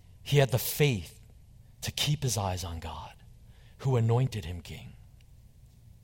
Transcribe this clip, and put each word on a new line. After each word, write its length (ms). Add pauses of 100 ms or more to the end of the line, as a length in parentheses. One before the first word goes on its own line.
(240)
he 160
had 120
the 80
faith 640 (600)
to 100
keep 300
his 160
eyes 280
on 140
God, 340 (680)
who 160
anointed 480
him 160
king. 300 (1160)